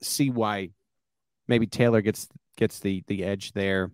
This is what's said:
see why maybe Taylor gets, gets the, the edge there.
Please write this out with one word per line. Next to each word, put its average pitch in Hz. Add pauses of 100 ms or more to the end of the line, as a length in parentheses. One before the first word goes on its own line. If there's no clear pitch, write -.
see -
why 104 (800)
maybe 117
Taylor 117
gets, 104 (260)
gets -
the, 98
the 95
edge 98
there. 95